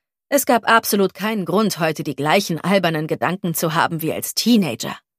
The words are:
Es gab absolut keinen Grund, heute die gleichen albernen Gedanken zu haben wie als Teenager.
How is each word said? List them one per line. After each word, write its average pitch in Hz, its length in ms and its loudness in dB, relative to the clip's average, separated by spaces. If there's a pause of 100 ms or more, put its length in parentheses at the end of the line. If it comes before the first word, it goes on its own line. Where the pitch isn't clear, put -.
(280)
Es 277 180 0
gab 233 200 2
absolut - 460 2
keinen 214 320 -4
Grund, 180 360 0
heute 160 220 -2
die 147 140 -6
gleichen 160 440 2
albernen 165 480 0
Gedanken 165 440 -2
zu 156 220 -2
haben 165 260 0
wie 156 120 -4
als - 220 -8
Teenager. 190 600 0 (220)